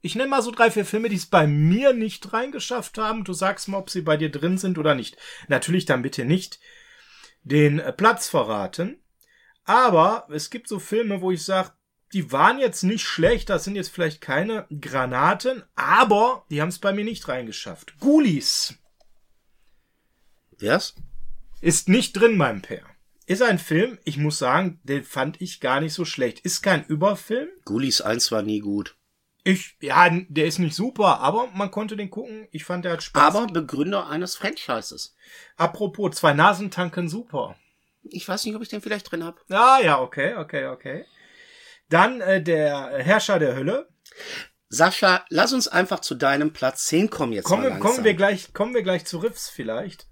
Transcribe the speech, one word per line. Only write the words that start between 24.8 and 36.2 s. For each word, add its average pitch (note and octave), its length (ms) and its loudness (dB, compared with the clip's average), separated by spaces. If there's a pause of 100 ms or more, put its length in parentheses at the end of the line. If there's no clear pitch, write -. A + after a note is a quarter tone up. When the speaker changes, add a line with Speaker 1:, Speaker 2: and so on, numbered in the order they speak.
Speaker 1:
den C#3 220 -4
fand C3+ 340 -4
ich - 220 -12
gar C3+ 180 0
nicht D#3 140 -4
so F3 100 -6
schlecht. B2+ 380 -4
Ist - 220 -6
kein F3+ 220 2
Überfilm. G3+ 640 -2 (160)
Speaker 2:
Ghoulies B2 380 -2
eins A#2 280 -2
war A2 120 0
nie G#2+ 180 -2
gut. G2+ 380 -6 (480)
Speaker 1:
Ich, F#3+ 340 0
ja, C#3+ 260 6
n-, F3 220 2
der D#3 200 0
ist D#3+ 120 -2
nicht D#3+ 160 0
super, G3+ 460 2
aber G3+ 320 0
man F#3+ 180 -4
konnte G#3+ 240 -6
den G3+ 140 -10
gucken. A3 420 -14
Ich D#3 140 -14
fand, F3+ 180 -6
der F3+ 80 -4
hat E3 120 -4
Spaß. D3 320 6
Speaker 2:
Aber A3+ 120 0
Begründer E3 600 -4
eines F3 260 -6
Franchises. - 800 -8 (400)
Speaker 1:
Apropos, F3 600 -2
Zwei D3+ 160 4